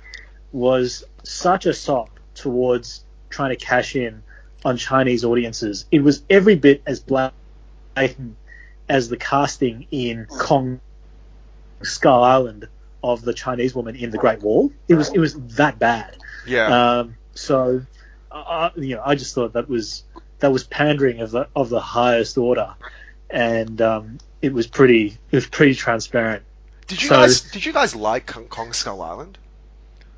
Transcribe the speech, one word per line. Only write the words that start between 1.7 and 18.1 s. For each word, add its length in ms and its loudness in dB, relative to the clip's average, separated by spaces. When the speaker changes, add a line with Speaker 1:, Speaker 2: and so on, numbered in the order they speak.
Speaker 1:
sop 340 -4
towards 720 -2
trying 220 -4
to 60 -6
cash 380 -2
in 280 -6
on 140 0
Chinese 440 0
audiences. 680 -2
It 120 6
was 280 4
every 260 6
bit 300 6
as 140 -6
blatant 1400 -6
as 200 2
the 80 -6
casting 720 -2
in 360 -6
Kong 540 -2
Skull 400 4
Island 460 2
of 200 -2
the 120 -4
Chinese 400 -4
woman 220 -8
in 140 -8
The 80 -6
Great 220 0
Wall. 300 2
It 60 6
was, 180 2
it 60 0
was 160 0
that 220 0
bad. 380 -2
Speaker 2:
Yeah. 520 2
Speaker 1:
Um, 180 -6
so, 480 -2